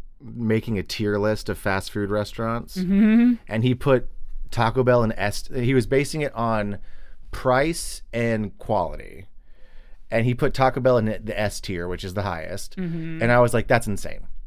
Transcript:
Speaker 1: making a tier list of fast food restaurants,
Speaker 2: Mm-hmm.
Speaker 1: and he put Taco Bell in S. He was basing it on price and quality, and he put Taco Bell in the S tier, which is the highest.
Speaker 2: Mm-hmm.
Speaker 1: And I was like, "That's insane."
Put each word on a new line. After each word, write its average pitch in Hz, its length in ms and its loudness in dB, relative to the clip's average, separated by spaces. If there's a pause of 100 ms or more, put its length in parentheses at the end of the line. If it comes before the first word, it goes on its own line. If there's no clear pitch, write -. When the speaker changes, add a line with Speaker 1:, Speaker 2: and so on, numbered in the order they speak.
(200)
Speaker 1:
making 113 580 -2
a 90 40 -2
tier 104 360 -2
list 107 300 0
of 98 100 -4
fast 98 340 -2
food 101 180 -2
restaurants, 113 680 -4
Speaker 2:
Mm-hmm. 214 580 4 (120)
Speaker 1:
and 110 160 -2
he 127 120 4
put 131 340 4 (420)
Taco 117 340 2
Bell 123 180 6
in 110 100 2
S. 101 420 -2
He 127 200 2
was 117 120 4
basing 139 360 0
it 139 120 -4
on 107 440 -2 (520)
price 139 720 0 (100)
and 113 460 -2
quality, 82 680 -4 (840)
and 113 140 2
he 123 100 2
put 131 200 2
Taco 131 260 4
Bell 123 180 6
in 107 80 4
the 107 340 -4
S 104 200 -2
tier, 87 280 -4
which 90 160 -6
is 92 100 -8
the 101 80 -2
highest. 85 540 -6
Speaker 2:
Mm-hmm. 165 460 -4
Speaker 1:
And 120 100 4
I 123 80 8
was 120 140 6
like, 113 120 2
"That's - 200 4
insane." - 400 -4 (200)